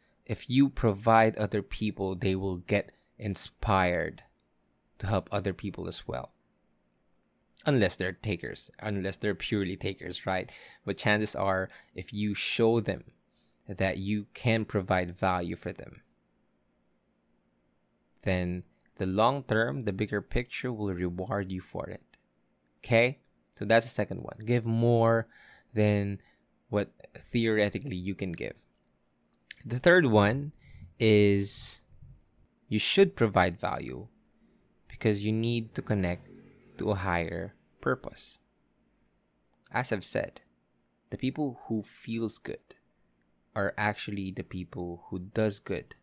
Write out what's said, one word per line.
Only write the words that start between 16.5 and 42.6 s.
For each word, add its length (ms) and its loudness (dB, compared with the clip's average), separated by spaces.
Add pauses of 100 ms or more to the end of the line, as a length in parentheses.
then 400 -2 (340)
the 80 -4
long 380 2
term, 420 -2
the 80 -2
bigger 300 -2
picture 500 -4
will 220 -4
reward 580 -4
you 80 -6
for 300 -10
it. 120 -14 (800)
Okay? 360 4 (400)
So 80 -6
that's 180 6
the 80 -12
second 300 -4
one. 240 -12
Give 180 2
more 640 4 (460)
than 480 2 (480)
what 200 -2 (280)
theoretically 800 0
you 180 -6
can 180 -6
give. 200 -8 (1120)
The 140 -6
third 260 8
one 480 4 (460)
is 840 4 (880)
you 100 0
should 380 4
provide 420 4
value 500 -6 (760)
because 380 0
you 80 0
need 440 -2
to 60 -4
connect 460 -2 (480)
to 140 -2
a 60 0
higher 580 -4 (260)
purpose. 580 -6 (1300)
As 200 -2
I've 120 -2
said, 380 -6 (680)
the 80 -8
people 500 -4
who 160 -2
feels 540 -6
good 380 -14 (840)